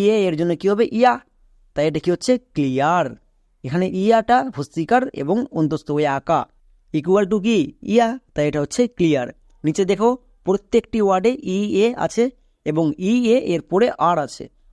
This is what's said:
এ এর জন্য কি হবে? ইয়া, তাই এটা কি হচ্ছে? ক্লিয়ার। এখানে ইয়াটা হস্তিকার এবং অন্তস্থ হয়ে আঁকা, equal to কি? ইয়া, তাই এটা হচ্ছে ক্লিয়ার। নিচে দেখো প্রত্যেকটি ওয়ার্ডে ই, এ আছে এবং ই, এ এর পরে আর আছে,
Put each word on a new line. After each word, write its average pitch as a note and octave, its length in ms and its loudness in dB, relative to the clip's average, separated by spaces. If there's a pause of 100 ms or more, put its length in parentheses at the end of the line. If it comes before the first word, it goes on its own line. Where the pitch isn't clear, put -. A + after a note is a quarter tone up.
(140)
এ - 20 2 (120)
এর E3+ 120 -2
জন্য E3+ 120 0 (100)
কি - 100 -2
হবে? G#3 140 2 (120)
ইয়া, A#3+ 160 4 (600)
তাই C#3+ 140 0
এটা D3+ 140 -4
কি F3 100 -2
হচ্ছে? B3 200 0 (220)
ক্লিয়ার। C#3+ 520 0 (560)
এখানে E3+ 220 -2 (140)
ইয়াটা A3+ 380 2 (180)
হস্তিকার E3 480 -2 (180)
এবং D#3 160 0 (220)
অন্তস্থ D#3 360 -2
হয়ে D3+ 220 0
আঁকা, D#3 220 -2 (540)
equal F3+ 380 2
to G#3+ 140 2
কি? A3+ 120 2 (360)
ইয়া, A#3 140 4 (260)
তাই D3 160 0
এটা D3 140 -2
হচ্ছে - 180 -2 (160)
ক্লিয়ার। C#3+ 300 2 (380)
নিচে D#3+ 260 0
দেখো G3+ 180 2 (360)
প্রত্যেকটি A3 600 0
ওয়ার্ডে F#3+ 260 2 (240)
ই, G3 40 -2 (260)
এ - 20 4 (180)
আছে A3+ 180 -2 (480)
এবং D#3+ 140 0 (260)
ই, - 20 2 (220)
এ - 20 4 (160)
এর D#3 80 -2 (100)
পরে G3+ 160 2 (220)
আর F3 160 0
আছে, - 200 -14 (280)